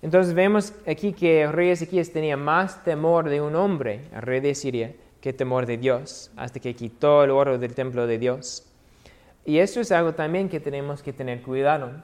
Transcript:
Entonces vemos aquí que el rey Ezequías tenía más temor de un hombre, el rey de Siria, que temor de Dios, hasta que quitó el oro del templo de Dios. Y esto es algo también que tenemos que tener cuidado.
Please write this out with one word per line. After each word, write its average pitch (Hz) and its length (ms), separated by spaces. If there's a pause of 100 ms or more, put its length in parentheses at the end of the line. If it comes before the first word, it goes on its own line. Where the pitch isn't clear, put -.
Entonces 175 320
vemos 202 380 (140)
aquí 175 260
que 160 300
el 151 100
rey 175 180
Ezequías 170 400
tenía 156 260
más 165 480
temor 160 440
de 143 120
un 147 160
hombre, 143 460 (120)
el 107 80
rey 127 180
de 139 140
Siria, 123 380 (280)
que 135 120
temor 127 340
de 117 120
Dios, 127 580
hasta 127 240
que 123 140
quitó 147 500
el 139 60
oro 135 280
del 120 160
templo 123 320
de 117 120
Dios. 123 520 (760)
Y 151 140
esto 196 220
es 220 100
algo 170 220
también 170 360
que 160 120
tenemos 143 420
que 139 100
tener 123 300
cuidado. 135 480 (140)